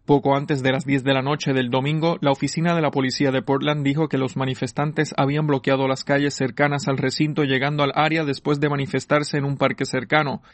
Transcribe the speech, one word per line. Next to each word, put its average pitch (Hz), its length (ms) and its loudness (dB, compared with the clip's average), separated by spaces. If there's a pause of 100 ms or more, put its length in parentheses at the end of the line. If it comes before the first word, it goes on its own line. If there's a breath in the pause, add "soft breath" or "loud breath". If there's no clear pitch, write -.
Poco 143 300 4
antes 139 280 -2
de 127 80 4
las 131 160 -2
diez 139 160 0
de 135 100 2
la 135 80 2
noche 143 320 -2
del 127 160 0
domingo, 151 520 0
la 139 100 2
oficina 160 420 0
de 170 80 0
la 147 80 2
policía 135 400 0
de 131 140 0
Portland 143 420 0
dijo 143 220 0
que 143 100 -2
los 131 200 -2
manifestantes 139 800 -4
habían 143 300 0
bloqueado 135 420 2
las 131 160 -2
calles 143 300 0
cercanas 139 540 0
al 139 100 0
recinto 147 460 0
llegando 139 400 0
al 139 100 0
área 156 300 0
después 143 360 -2
de 147 100 2
manifestarse 143 680 0
en 139 80 0
un 143 100 -2
parque 135 300 0
cercano, 131 560 -2 (120 soft breath)